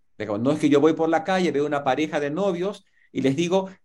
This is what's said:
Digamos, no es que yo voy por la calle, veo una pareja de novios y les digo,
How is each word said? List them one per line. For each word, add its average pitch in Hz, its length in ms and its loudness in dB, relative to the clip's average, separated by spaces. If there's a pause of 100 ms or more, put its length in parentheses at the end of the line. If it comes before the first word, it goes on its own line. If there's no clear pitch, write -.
(180)
Digamos, 107 240 -4
no 131 100 2
es 151 80 0
que 151 100 2
yo 143 100 6
voy 156 140 4
por 160 160 0
la 165 140 0
calle, 185 280 0
veo 143 140 0
una 143 180 -2
pareja 147 360 0
de 143 100 -4
novios 185 560 -4 (260)
y 135 100 -4
les 131 140 2
digo, 180 340 0 (140)